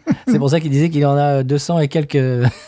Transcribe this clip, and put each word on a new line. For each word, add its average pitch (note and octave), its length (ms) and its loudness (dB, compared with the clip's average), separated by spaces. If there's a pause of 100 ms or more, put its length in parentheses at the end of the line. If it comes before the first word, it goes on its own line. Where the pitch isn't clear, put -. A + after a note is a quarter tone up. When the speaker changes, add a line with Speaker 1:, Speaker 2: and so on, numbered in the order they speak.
Speaker 1:
<laughs> - 180 -4
Speaker 2:
C'est A3+ 120 2
pour C#3 100 0
ça D#3+ 100 2
qu'il D#3 120 -4
disait D3 180 2
qu'il D3 160 0
en C#3+ 100 2
a C#3+ 280 0
deux C3+ 140 -2
cents E3+ 220 -2
et D3 80 0
quelques C3+ 560 -2 (240)